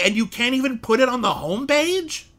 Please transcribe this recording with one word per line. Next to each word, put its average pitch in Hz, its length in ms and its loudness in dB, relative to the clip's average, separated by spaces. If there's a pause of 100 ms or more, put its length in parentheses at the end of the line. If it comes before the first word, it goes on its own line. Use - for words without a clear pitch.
and 202 100 2
you 220 120 0
can't 240 300 -2
even 262 240 -2
put 226 200 2
it 254 80 6
on 247 140 -2
the 208 100 2
homepage?" 294 920 -2 (140)